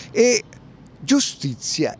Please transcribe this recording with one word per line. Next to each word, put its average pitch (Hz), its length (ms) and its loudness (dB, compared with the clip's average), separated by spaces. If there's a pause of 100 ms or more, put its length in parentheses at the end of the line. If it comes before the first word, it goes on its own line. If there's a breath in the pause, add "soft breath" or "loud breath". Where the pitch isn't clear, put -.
(120)
e 240 320 2 (560)
giustizia 143 1000 -2